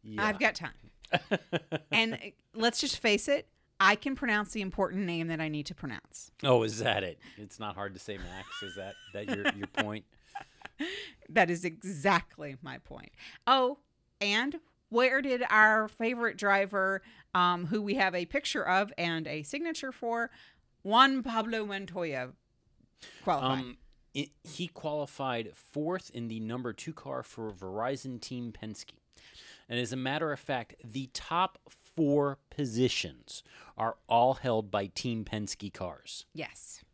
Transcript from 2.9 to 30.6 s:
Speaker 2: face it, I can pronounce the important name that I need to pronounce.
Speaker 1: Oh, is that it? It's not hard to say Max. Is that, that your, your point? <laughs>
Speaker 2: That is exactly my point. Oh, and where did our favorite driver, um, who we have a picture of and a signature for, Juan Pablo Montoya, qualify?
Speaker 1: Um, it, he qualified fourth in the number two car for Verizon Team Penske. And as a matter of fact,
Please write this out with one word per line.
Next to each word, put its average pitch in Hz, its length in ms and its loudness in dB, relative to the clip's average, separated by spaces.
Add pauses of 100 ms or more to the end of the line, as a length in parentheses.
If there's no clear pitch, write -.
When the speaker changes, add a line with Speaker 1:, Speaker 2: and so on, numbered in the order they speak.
Speaker 2:
face 208 300 4
it, 285 200 0 (320)
I 196 160 8
can 269 200 -4
pronounce 208 360 0
the 214 100 -4
important 190 440 -2
name 170 220 -2
that 160 120 -2
I 156 80 -2
need 151 200 -4
to 170 80 -10
pronounce. - 560 -12 (120)
Speaker 1:
Oh, 127 200 8
is 107 160 -2
that 101 240 2
it? 87 160 -8 (180)
It's 104 220 -16
not 104 160 -6
hard 98 180 -6
to 92 60 -14
say 101 180 -8
Max. 92 460 -10
Is 92 120 -12
that, 98 180 -10 (200)
that 104 140 -8
your, 202 180 -4 (100)
your 202 120 -8
point? 214 420 -6
<laughs> - 60 -20 (1120)
Speaker 2:
That 175 220 4
is 175 120 -4
exactly 170 1000 -2
my 131 180 -10
point. - 320 -18 (360)
Oh, 262 300 4 (420)
and 240 400 0 (300)
where 254 320 4
did 247 280 0
our 214 380 8
favorite 233 500 -2
driver, 196 640 2 (340)
um, 180 320 4
who 214 140 0
we 202 140 -2
have 185 200 4
a 175 100 0
picture - 420 -2
of 202 300 4
and 165 300 -2
a 151 160 -6
signature 294 480 -6
for, 233 400 -4 (500)
Juan 262 420 6
Pablo 226 420 -2
Montoya, 170 640 -6 (960)
qualify? 139 300 2
Speaker 1:
Um, 127 240 -6 (360)
it, 143 160 -4 (140)
he 170 240 -8
qualified 135 840 -4
fourth 170 600 -6
in 117 140 -6
the 110 120 -6
number 117 340 -4
two - 200 -10
car 131 300 -8
for 110 280 -10
Verizon 117 680 -6
Team 120 320 -8
Penske. - 420 -12 (760)
And 120 100 -2
as 120 140 -2
a 131 40 -6
matter 143 360 -2
of 135 60 -8
fact, 127 440 -6